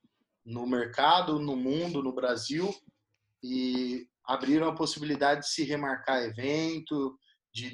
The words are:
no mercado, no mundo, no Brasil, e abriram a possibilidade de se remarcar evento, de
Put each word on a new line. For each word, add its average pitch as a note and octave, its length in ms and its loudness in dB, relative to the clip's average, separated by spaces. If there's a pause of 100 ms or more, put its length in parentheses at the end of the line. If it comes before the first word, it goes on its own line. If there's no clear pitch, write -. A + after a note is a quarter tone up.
(460)
no A#2 200 -6
mercado, C#3+ 720 4
no C#3+ 180 -2
mundo, C#3+ 460 -2
no C3 120 -2
Brasil, B2+ 600 0 (720)
e B2+ 640 -2 (180)
abriram C#3 440 2
a D#3 60 -4
possibilidade D3+ 640 2
de - 80 -6
se - 140 0
remarcar C3+ 600 0
evento, C#3 960 -2 (360)
de A#2+ 200 -8